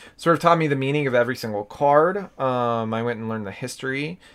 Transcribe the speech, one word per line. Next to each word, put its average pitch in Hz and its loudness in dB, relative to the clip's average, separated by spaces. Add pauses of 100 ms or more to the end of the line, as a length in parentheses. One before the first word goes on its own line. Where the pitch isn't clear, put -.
(160)
sort 165 2
of 143 0
taught 170 4
me 160 0
the 143 0
meaning 139 0
of 123 0
every 120 2
single 107 -6
card. 151 4 (240)
Um, 120 0
I 113 -2
went 120 -4
and 113 -6
learned 110 -6
the 95 -10
history 139 -8 (160)